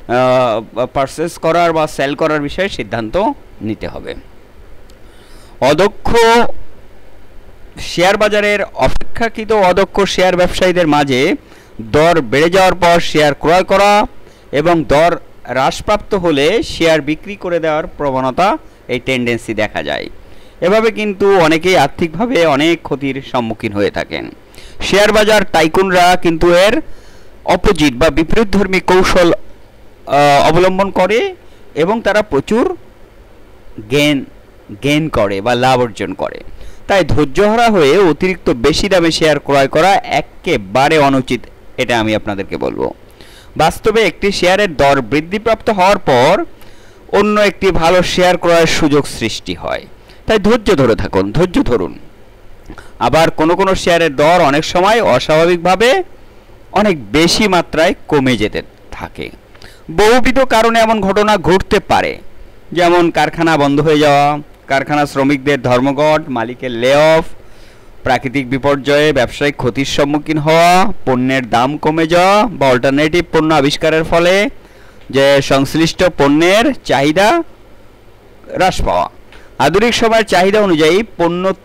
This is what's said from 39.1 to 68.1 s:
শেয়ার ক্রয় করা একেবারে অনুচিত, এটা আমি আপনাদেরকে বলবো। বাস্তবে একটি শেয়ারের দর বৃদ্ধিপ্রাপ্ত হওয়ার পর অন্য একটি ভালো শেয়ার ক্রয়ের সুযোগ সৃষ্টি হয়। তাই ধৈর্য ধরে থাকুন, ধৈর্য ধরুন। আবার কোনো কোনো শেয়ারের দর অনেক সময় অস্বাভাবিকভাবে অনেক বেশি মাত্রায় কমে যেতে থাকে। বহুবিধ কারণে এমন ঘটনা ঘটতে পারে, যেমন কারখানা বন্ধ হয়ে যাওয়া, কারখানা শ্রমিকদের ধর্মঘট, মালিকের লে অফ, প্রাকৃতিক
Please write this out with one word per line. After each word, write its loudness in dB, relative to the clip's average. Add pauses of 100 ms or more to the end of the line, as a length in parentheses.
শেয়ার 0
ক্রয় 0
করা 2
একেবারে -2
অনুচিত, 0 (360)
এটা -2
আমি -2
আপনাদেরকে -6
বলবো। -6 (640)
বাস্তবে 0
একটি -2
শেয়ারের 0
দর 2
বৃদ্ধিপ্রাপ্ত -4
হওয়ার 2
পর 2 (640)
অন্য 0
একটি 0
ভালো 2
শেয়ার 0
ক্রয়ের 2
সুযোগ 0
সৃষ্টি -8
হয়। -8 (400)
তাই 0
ধৈর্য 0
ধরে 2
থাকুন, -4
ধৈর্য 0
ধরুন। -2 (1000)
আবার 2
কোনো 0
কোনো 0
শেয়ারের 0
দর 4
অনেক 2
সময় 0
অস্বাভাবিকভাবে 2 (680)
অনেক -2
বেশি 2
মাত্রায় 0 (140)
কমে 0
যেতে -4 (300)
থাকে। -14 (640)
বহুবিধ 4
কারণে 2
এমন 2
ঘটনা 2
ঘটতে 0
পারে, -2 (540)
যেমন 2
কারখানা -2
বন্ধ 0
হয়ে 2
যাওয়া, 2 (280)
কারখানা -2
শ্রমিকদের -2
ধর্মঘট, 0
মালিকের -6
লে 0
অফ, 4 (800)
প্রাকৃতিক -4